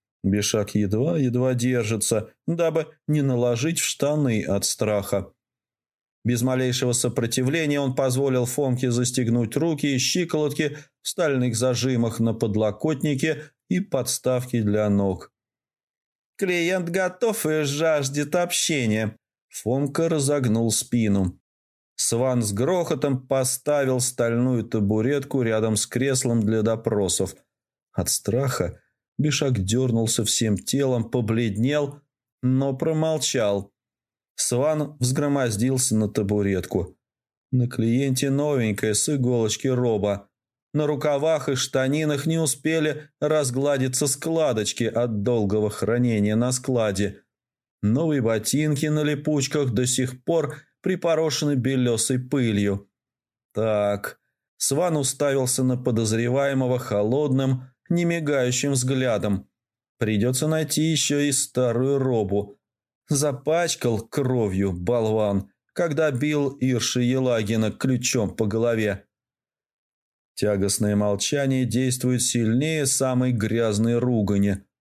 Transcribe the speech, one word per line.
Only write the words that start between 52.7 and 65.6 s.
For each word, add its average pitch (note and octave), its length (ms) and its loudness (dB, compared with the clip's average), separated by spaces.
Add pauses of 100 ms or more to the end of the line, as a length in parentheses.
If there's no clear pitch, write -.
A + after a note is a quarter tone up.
Так, G#2 680 -2 (380)
Сван D#3+ 380 0
уставился C3+ 680 0
на B2+ 120 2
подозреваемого B2 1040 0
холодным, C3 840 0 (260)
немигающим D3 800 0
взглядом. B2 800 -2 (480)
Придётся A#2 500 0
найти D#3 360 0
ещё D3+ 360 0
и C#3+ 140 0
старую B2+ 640 0
робу. G#2 640 -2 (500)
Запачкал D3 880 0
кровью G#2+ 720 0
болван, G#2+ 800 0 (220)